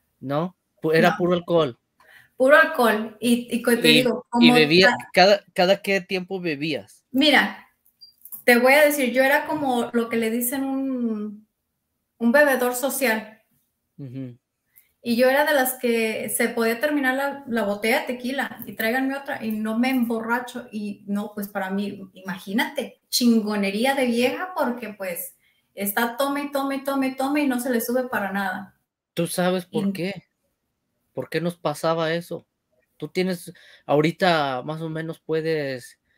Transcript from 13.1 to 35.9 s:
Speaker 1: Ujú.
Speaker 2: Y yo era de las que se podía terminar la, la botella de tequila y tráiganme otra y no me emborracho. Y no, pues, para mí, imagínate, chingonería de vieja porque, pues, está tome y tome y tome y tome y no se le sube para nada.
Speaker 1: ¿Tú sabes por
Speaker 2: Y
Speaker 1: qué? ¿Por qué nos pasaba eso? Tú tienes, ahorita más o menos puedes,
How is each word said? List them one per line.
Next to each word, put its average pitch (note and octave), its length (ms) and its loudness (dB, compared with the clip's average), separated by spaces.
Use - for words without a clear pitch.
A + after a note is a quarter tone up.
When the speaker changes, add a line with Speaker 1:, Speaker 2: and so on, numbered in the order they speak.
Speaker 1:
Ujú. B2+ 400 -12
Speaker 2:
Y A#3 120 -2
yo B3+ 120 4
era C#4 160 4
de D4+ 80 2
las B3+ 220 0
que A3+ 540 -2
se A#3 200 -2
podía A#3 300 -2
terminar C#4 360 0
la, C#4 320 -4
la A3+ 160 -2
botella A3 380 0
de - 60 -8
tequila B3+ 580 -6
y G3+ 80 -14
tráiganme C4 440 -2
otra C#4 280 -10
y A3 60 -4
no A3 260 -4
me B3+ 120 2
emborracho. A#3 840 -2
Y G#3 360 -10
no, G3+ 280 -4
pues, G3+ 140 -8
para F#3+ 200 -6
mí, G3 440 -6
imagínate, G3 960 -6
chingonería G#3+ 840 2
de C4 100 0
vieja B3 500 0
porque, A#3+ 380 -4
pues, F#3 420 -10
está A#3 420 -2
tome C#4+ 280 -2
y C#4+ 60 -10
tome C#4 260 -2
y C4+ 60 -10
tome C4+ 240 -2
y C4 80 -6
tome C#4+ 280 -2
y C#4 40 0
no B3 120 0
se B3+ 100 -4
le A#3 120 0
sube B3 260 -2
para G3+ 240 -4
nada. G3 480 -6
Speaker 1:
¿Tú E3+ 140 -2
sabes F3+ 380 -2
por G3 240 -4
Speaker 2:
Y F#3+ 40 -2
Speaker 1:
qué? C4+ 300 -8
¿Por C3 160 -8
qué D#3+ 120 -2
nos F3 140 -4
pasaba D#3+ 580 -2
eso? E3+ 320 -8
Tú D3+ 100 -10
tienes, F3+ 460 -4
ahorita D3+ 760 0
más D#3 180 -8
o E3 80 -8
menos D#3+ 300 -8
puedes, D#3 800 -4